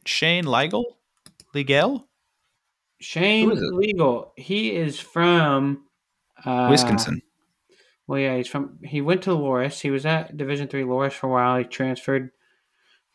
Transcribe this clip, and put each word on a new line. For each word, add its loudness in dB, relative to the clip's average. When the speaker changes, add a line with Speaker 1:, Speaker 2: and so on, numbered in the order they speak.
Speaker 1:
Shane 0
Legal? 0
Legal? 0
Speaker 2:
Shane 2
Speaker 1:
Who 2
is -2
it? -4
Speaker 2:
Legal. 0
He -4
is -4
from, 2
uh, 0
Speaker 1:
Wisconsin. 2
Speaker 2:
well, -4
yeah, 0
he's -4
from, -8
he -4
went 2
to -2
Loras. 0
He -2
was -2
at -2
Division -4
three -4
Loras -2
for -8
a -2
while. 2
He -2
transferred -4